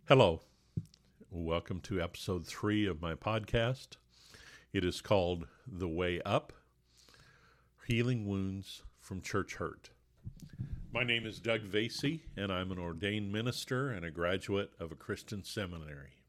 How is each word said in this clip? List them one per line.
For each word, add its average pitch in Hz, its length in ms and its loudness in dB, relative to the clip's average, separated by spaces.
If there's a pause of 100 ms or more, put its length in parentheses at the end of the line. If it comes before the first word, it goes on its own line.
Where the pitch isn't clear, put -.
(100)
Hello. 107 300 10 (880)
Welcome 85 520 -2
to 92 200 -2
episode 85 420 -4
three 107 400 0
of 85 160 -2
my 82 140 -2
podcast. 113 760 0 (840)
It 98 120 2
is 87 160 2
called 87 460 4 (240)
The 92 160 -4
Way 87 400 0
Up, 120 260 0 (1300)
Healing 117 400 2
Wounds 98 560 -2 (160)
from 92 220 -8
Church - 340 -2
Hurt. - 360 -8 (1000)
My 120 120 2
name 117 220 2
is 107 120 -6
Doug 113 220 2
Vasey, 113 600 0 (140)
and 98 140 -2
I'm 92 220 0
an 90 80 -4
ordained 98 500 -2
minister 123 600 -2
and 90 140 -6
a 85 60 -6
graduate 92 680 0
of 82 100 -6
a 80 60 -10
Christian - 480 -6
seminary. 80 840 -8